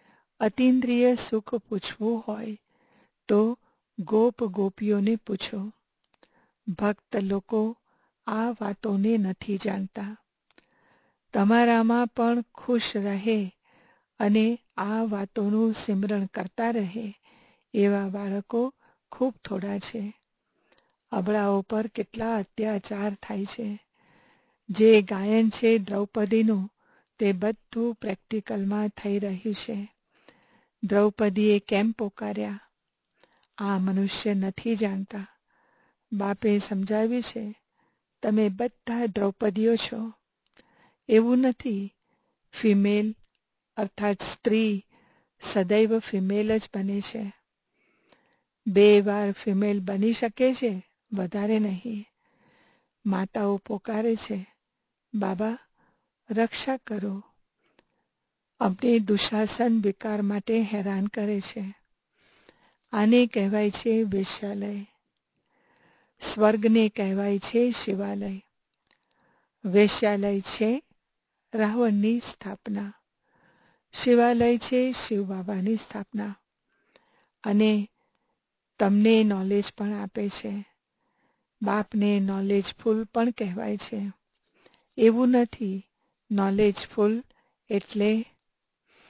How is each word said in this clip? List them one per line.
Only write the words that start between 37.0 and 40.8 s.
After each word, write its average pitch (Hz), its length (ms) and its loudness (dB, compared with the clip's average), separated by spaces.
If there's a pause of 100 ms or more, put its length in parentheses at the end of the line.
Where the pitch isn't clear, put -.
છે, 214 320 -8 (680)
"તમે 214 260 2
બધા 233 580 -4
દ્રૌપદીઓ 208 720 0
છો." 220 360 -6 (960)